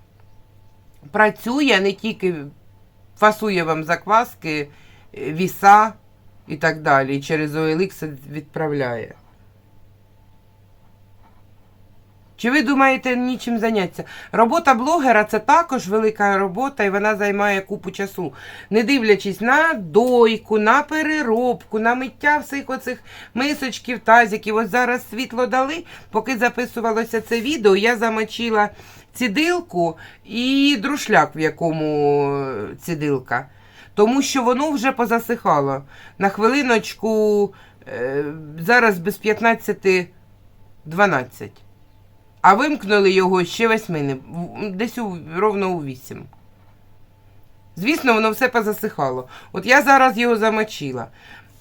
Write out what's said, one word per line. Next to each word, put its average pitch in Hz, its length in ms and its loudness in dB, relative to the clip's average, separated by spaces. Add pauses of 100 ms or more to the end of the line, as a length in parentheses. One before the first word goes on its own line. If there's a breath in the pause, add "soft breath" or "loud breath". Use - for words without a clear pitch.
(1120)
працює, 226 680 2
а 190 40 2
не 196 120 0
тільки 190 420 -4 (840)
фасує 214 440 0
вам 160 220 -2
закваски, 165 840 -2 (500 soft breath)
е, - 140 -8
віса 202 600 4 (540)
і - 100 -10
так 156 260 -2
далі, 139 340 2
і 139 60 -6
через 151 340 -4
О 160 120 -2
Л 156 120 0
Ікс 190 220 -6 (280)
відправляє. 147 840 -6 (3250)
Чи - 140 -2
ви 294 120 2
думаєте, 262 540 2
нічим 247 420 -4
зайнятися? 208 460 -2 (280 loud breath)
Робота 262 420 4
блогера — 254 560 2
це 220 80 0
також 269 500 2
велика 208 500 0
робота, 208 460 -4
і 196 60 0
вона 202 260 0
займає 202 440 0
купу 196 300 -10
часу. 185 420 -8 (380 loud breath)
Не 214 120 2
дивлячись 208 580 2
на 294 340 2
дойку, 214 840 2
на 226 240 4
переробку, 262 960 -2
на 226 160 0
миття 294 440 -2
всіх 277 320 -10
оцих - 320 -8 (320 loud breath)
мисочків, 254 640 -4
тазиків. 220 580 4
Ось 220 140 -2
зараз 247 400 -2
світло 240 360 -4
дали, 269 380 -2 (260 loud breath)
поки 240 260 -2
записувалося 226 840 -2
це 233 200 -4
відео, 214 360 2
я 226 200 2
замочила 220 720 -2 (440 loud breath)
цідилку 247 840 -2 (280 loud breath)
і 269 580 0
друшляк, 208 540 0
в - 20 -12
якому, 151 840 0 (100)
е, 131 480 -8
цідилка. 143 640 -4 (480 soft breath)
Тому 247 280 4
що 269 200 -2
воно 254 280 0
вже 285 220 0
позасихало. 190 920 0 (360 loud breath)
На 196 100 2
хвилиночку, 214 1300 0 (340 soft breath)
е, 135 360 -4 (360)
зараз 226 380 2
без 185 180 -6
п'ятнадцяти 214 920 0 (760)
дванадцять. 151 800 -2 (800)
А 185 140 6
вимкнули 208 560 2
його 185 340 2
ще 226 240 -2
восьми, 214 340 -2
не, 139 120 -2
в, 165 580 -10
десь 226 260 -6
у, 202 200 -6 (180)
ровно 196 340 0
у 170 140 -6
вісім. 123 420 -14 (1500)
Звісно, 247 380 0
воно 220 160 2
все 240 180 0
позасихало. 202 800 -4 (240 loud breath)
От 185 140 -8
я 262 160 6
зараз 262 360 4
його 240 180 2
замочила. 208 720 -2 (540 loud breath)